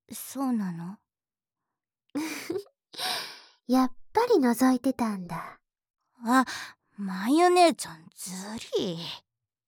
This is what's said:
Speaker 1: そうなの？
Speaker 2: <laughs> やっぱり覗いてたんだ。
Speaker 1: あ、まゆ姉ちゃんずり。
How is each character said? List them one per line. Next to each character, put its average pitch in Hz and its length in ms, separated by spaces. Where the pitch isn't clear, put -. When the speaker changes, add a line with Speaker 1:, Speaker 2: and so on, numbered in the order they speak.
Speaker 1:
そ - 280
う 254 120
な 202 180
の？ 170 280
Speaker 2:
<laughs> - 1500
や 254 180
っ 254 100
ぱ 466 140
り 480 80
覗 262 380
い 254 60
て 262 140
た 220 220
ん 185 100
だ。 - 340
Speaker 1:
あ、 247 220
ま 196 320
ゆ 339 200
姉 349 240
ち - 140
ゃ 165 60
ん 160 220
ず - 160
り。 185 220